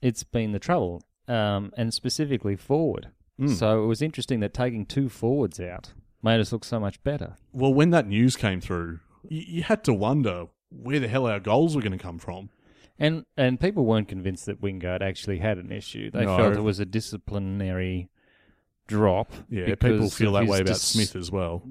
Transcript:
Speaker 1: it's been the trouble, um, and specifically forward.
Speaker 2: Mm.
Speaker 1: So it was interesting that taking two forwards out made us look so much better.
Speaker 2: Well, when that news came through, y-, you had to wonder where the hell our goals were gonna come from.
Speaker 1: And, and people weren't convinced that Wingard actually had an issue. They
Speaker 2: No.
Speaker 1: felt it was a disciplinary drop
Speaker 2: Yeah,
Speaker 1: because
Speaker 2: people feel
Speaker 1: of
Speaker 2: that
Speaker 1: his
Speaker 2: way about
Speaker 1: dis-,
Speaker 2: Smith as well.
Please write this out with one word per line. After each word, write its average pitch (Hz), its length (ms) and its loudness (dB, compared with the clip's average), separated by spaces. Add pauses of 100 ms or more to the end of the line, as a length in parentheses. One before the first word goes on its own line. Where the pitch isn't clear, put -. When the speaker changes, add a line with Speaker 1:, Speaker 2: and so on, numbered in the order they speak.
Speaker 1:
it's 123 220 0
been 110 280 -2
the 101 60 -2
trouble, 95 440 -2 (260)
um, 104 480 0
and 113 160 -2
specifically 127 640 -2
forward. 143 540 -2 (300)
Speaker 2:
Mm. 143 140 2
Speaker 1:
So 107 300 4
it - 20 2
was 113 160 0
interesting 131 380 -2
that 101 140 -2
taking 120 320 -2
two 139 240 0
forwards 120 500 0
out 90 320 -12 (300)
made 113 180 4
us 101 120 0
look 113 120 -4
so 113 160 -4
much 101 240 -6
better. 139 320 -4 (160)
Speaker 2:
Well, 135 200 4
when 151 180 6
that 160 180 4
news 117 260 4
came 95 280 -2
through, 85 380 -6 (220)
y-, 160 240 -10
you 170 160 -6
had 220 220 0
to 131 100 4
wonder 104 520 0 (240)
where 131 280 -4
the 131 80 -2
hell 123 200 0
our 107 120 0
goals 139 380 2
were 131 60 0
gonna 95 160 -2
come 87 200 -12
from. 190 300 -10 (500)
Speaker 1:
And, 156 260 0 (120)
and 127 240 2
people 185 240 2
weren't 110 240 2
convinced 92 380 -6
that 104 160 -8
Wingard 92 400 -4
actually 95 360 -4
had 101 200 -2
an 92 120 -12
issue. 104 400 -10
They 120 140 0
Speaker 2:
No. 95 120 2
Speaker 1:
felt 104 200 4
it 104 60 -2
was 101 180 0
a 101 60 -4
disciplinary 95 1200 -4 (800)
drop 104 440 2 (200)
Speaker 2:
Yeah, 92 160 -4
Speaker 1:
because 110 260 4
Speaker 2:
people 107 180 2
feel 107 180 2
Speaker 1:
of 101 60 2
Speaker 2:
that 101 80 4
Speaker 1:
his 110 80 4
Speaker 2:
way 98 100 4
about 92 120 4
Speaker 1:
dis-, 90 100 0
Speaker 2:
Smith 110 320 0
as 87 160 -6
well. 87 400 -2